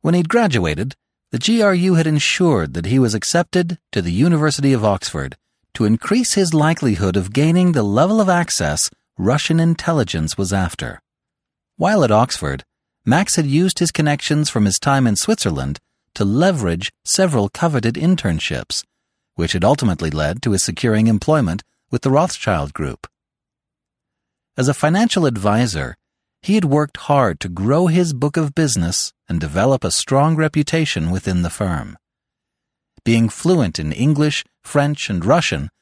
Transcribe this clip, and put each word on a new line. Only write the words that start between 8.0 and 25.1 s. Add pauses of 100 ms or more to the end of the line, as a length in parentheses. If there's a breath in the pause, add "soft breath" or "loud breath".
of
access (280)
Russian
intelligence
was
after. (760)
While
at
Oxford, (400)
Max
had
used
his
connections
from
his
time
in
Switzerland (340)
to
leverage (120)
several
coveted
internships, (500)
which
had
ultimately
led
to
his
securing
employment (260)
with
the
Rothschild
Group. (1500)
As
a
financial